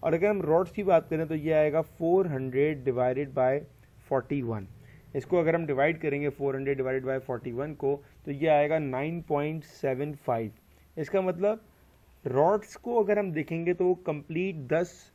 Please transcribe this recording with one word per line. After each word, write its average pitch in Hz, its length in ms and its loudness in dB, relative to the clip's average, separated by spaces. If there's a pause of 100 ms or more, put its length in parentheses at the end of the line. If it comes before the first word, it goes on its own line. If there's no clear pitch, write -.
और 160 100 2
अगर 170 140 2
हम 202 140 0
rods 165 300 2
की 208 120 -6
बात 165 260 4
करें 160 180 -2
तो 160 80 -4
ये 156 180 -2
आएगा 151 280 4 (180)
four 175 260 4
hundred 139 640 0
divided 127 500 0
by 131 140 4 (580)
forty-one। 120 560 -2 (500)
इसको 143 240 0
अगर 165 160 2
हम 170 100 -2
divide 147 360 0
करेंगे 143 300 -2
four 139 240 -2
hundred 135 260 -2
divided 131 260 -2
by 135 120 -2 (100)
forty-one 131 460 -6
को, 139 200 0 (300)
तो 151 60 -6
ये 143 160 -2
आएगा 151 320 4
नाइन 147 500 -4
पॉइंट 151 340 -2
सेवन 139 500 -4 (120)
फ़ाइव। 113 260 -2 (460)
इसका 175 240 -2
मतलब 185 400 -2 (640)
rods 156 500 2
को 240 260 -6
अगर 202 180 2
हम 196 120 -2
देखेंगे 165 420 -2
तो 180 120 0
वो 180 80 4 (120)
complete 156 640 -4
दस 165 260 0 (220)